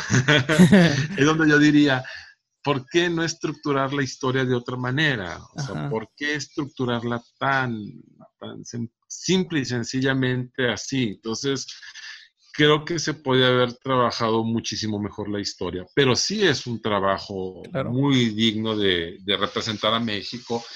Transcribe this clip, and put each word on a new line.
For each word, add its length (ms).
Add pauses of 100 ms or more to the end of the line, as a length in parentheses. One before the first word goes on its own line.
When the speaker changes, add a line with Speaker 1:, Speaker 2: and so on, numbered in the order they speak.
Speaker 1:
<laughs> 400
Speaker 2:
<laughs> 680
Speaker 1:
es 100
donde 220
yo 100
diría, 460 (580)
¿por 260
qué 200
no 160
estructurar 680
la 100
historia 420
de 100
otra 220
manera? 640 (160)
O 40
sea, 160
Speaker 2:
Ajá. 140
Speaker 1:
¿por 280
qué 180
estructurarla 880 (160)
tan, 360 (640)
tan 260
sen-, 260 (180)
simple 520
y 40
sencillamente 1040
así? 360 (100)
Entonces, 520 (840)
creo 320
que 140
se 160
podía 340
haber 260
trabajado 680
muchísimo 540
mejor 320
la 100
historia, 540
pero 220
sí 300
es 200
un 140
trabajo 920
Speaker 2:
Claro. 220
Speaker 1:
muy 380
digno 460
de, 440
de 160
representar 580
a 60
México, 640 (120)